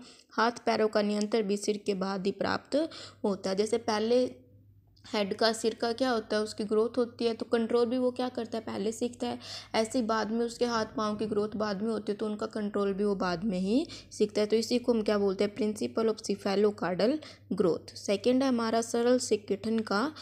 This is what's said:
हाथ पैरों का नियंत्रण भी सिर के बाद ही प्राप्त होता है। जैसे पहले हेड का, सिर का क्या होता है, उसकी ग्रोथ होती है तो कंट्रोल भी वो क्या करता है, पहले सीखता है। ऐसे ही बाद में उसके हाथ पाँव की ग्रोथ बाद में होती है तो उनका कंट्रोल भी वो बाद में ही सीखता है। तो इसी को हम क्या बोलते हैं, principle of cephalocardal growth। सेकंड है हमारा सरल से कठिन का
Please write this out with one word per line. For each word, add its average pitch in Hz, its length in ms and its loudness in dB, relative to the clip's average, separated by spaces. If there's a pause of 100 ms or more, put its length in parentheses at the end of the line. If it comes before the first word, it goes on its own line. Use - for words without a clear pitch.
(320)
हाथ 233 340 0
पैरों 220 220 4
का 214 140 2
नियंत्रण 208 400 0
भी 202 140 0
सिर 208 300 -2
के 202 100 0
बाद 190 300 -4
ही 202 80 2
प्राप्त 277 540 0 (360)
होता 196 260 -2
है। 190 60 -2
जैसे 214 240 2
पहले 233 500 2 (760)
हेड 208 300 0
का, 226 180 4
सिर 220 220 0
का 233 180 -2
क्या 254 180 0
होता 226 260 -2
है, 214 60 2
उसकी 220 220 -6
ग्रोथ 220 340 2
होती 240 260 -2
है 226 100 2
तो 233 120 -8
कंट्रोल 233 400 2
भी 233 120 0
वो 247 120 2
क्या 247 180 -4
करता 233 300 -6
है, 220 60 -8
पहले 220 280 -4
सीखता 240 340 -6
है। 240 120 -6 (360)
ऐसे 226 240 2
ही 240 60 2
बाद 214 260 0
में 233 140 0
उसके 233 200 -4
हाथ 226 220 0 (100)
पाँव 214 200 -2
की 214 100 -2
ग्रोथ 208 300 -2
बाद 202 260 -2
में 226 80 -2
होती 208 220 -2
है 202 60 -8
तो 220 80 -4
उनका 214 200 -4
कंट्रोल 208 460 -2
भी 196 120 -2
वो 202 100 2
बाद 180 300 -2
में 196 140 0
ही 214 280 2 (260)
सीखता - 280 2
है। 214 60 4
तो 214 100 2
इसी 226 220 2
को 240 140 2
हम 226 100 2
क्या 214 160 2
बोलते 202 260 2
हैं, 202 120 -2
principle 220 540 0
of 214 120 -4
cephalocardal 202 880 2 (420)
growth। 180 420 0
सेकंड 247 460 2
है 277 60 2
हमारा 233 320 0
सरल 240 380 2
से 226 180 0
कठिन 220 440 -2
का 208 200 0 (220)